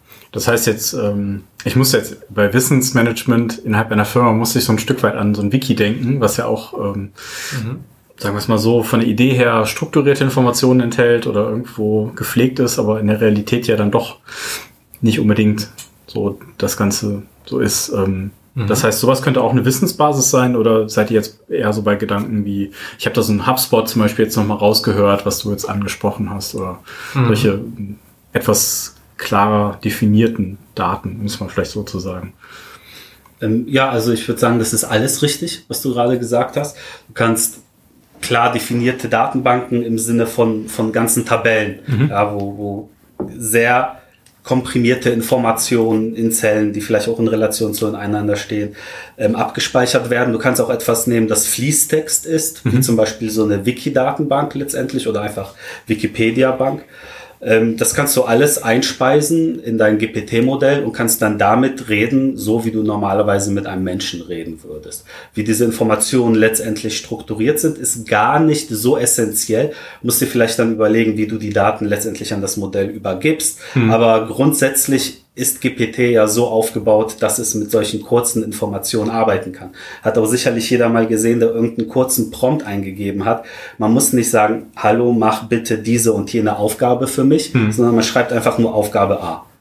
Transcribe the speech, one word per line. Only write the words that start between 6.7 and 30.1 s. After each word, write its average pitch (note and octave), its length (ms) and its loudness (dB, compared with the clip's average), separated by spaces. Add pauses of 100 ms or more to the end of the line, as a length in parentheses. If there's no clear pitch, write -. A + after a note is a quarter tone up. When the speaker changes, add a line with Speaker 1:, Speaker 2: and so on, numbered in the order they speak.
Speaker 1:
ähm, G2+ 380 -6 (400)
Speaker 2:
Mhm. B2+ 280 -6 (380)
Speaker 1:
sagen G2+ 180 -4
wir G#2 40 -2
es F#2+ 80 -8
mal A2 100 2
so, A2+ 260 2
von A#2 160 0
der A2+ 100 2
Idee B2 240 2
her A#2 320 4
strukturierte C#3+ 580 2
Informationen B2+ 580 4
enthält A#2+ 460 2
oder G#2 220 0
irgendwo G#2+ 640 -2
gepflegt B2+ 440 0
ist, B2 180 0
aber G#2+ 220 2
in G#2 80 0
der G#2+ 140 2
Realität A2 460 2
ja A2+ 80 4
dann G#2 140 2
doch - 280 0 (840)
nicht A2 180 4
unbedingt G#2+ 500 2 (380)
so G2+ 320 -4 (180)
das - 200 -4
Ganze G2+ 460 -2 (220)
so B2+ 140 -4
ist. - 300 -2
Ähm, G2 420 -2 (220)
Speaker 2:
Mhm. A2 140 -2
Speaker 1:
das G#2+ 160 0
heißt, A2 160 2
sowas B2+ 220 2
könnte C3 200 2
auch A2+ 100 2
eine A#2+ 140 4
Wissensbasis C#3+ 640 2
sein, B2 260 4
oder A2 340 2
seid G#2 220 0
ihr A2+ 40 4
jetzt - 340 -2
eher G#2 240 0
so G#2+ 100 -4
bei G#2 120 2
Gedanken G#2 480 -2
wie, G2 280 -4 (260)
ich - 80 -4
habe G#2+ 100 -2
da A#2+ 60 2
so G#2+ 100 2
einen G2+ 160 0
HubSpot A#2+ 400 2
zum - 140 0
Beispiel G#2+ 240 2
jetzt G#2+ 100 -2
nochmal G#2 220 0
rausgehört, G2+ 680 2
was G2 140 -2
du G#2 120 -4
jetzt - 180 -6
angesprochen G2+ 640 -4
hast, G2 240 -8
oder F#2 240 -8 (340)
Speaker 2:
Mhm. C3 140 2
Speaker 1:
solche G#2 320 2 (760)
etwas - 640 -2 (220)
klarer G#2 640 0
definierten G#2 760 2 (160)